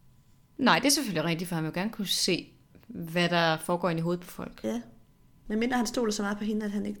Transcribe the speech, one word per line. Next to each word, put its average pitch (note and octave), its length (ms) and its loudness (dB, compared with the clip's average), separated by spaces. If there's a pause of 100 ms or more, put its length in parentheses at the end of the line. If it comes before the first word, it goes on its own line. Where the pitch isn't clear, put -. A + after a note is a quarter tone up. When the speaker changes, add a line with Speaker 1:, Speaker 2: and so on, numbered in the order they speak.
(580)
Speaker 1:
Nej, F3+ 220 6
det B3 60 0
er C#4+ 40 6
selvfølgelig A3 360 2
rigtigt, E3+ 220 -2
for E3+ 80 -4
han D#3+ 80 0
vil D#3 60 -2
jo D#3 100 -8
gerne G3+ 120 -2
kunne F#3+ 160 -6
se, - 400 0 (400)
hvad E3+ 420 0
der E3 280 4
foregår F3 320 0
inde E3 100 0
i E3 40 -2
hovedet F3 220 0
på - 60 -18
folk. - 320 -12
Speaker 2:
Ja. A3 180 -4 (640)
Men G#3+ 120 -2
mindre B3 180 0
han A#3 100 2
stoler A#3 240 0
så G#3 120 -2
meget G3+ 140 -2
på G#3+ 60 -6
hende, G#3+ 220 -2
at G#3 60 -4
han G3+ 140 -4
ikke G#3 140 -8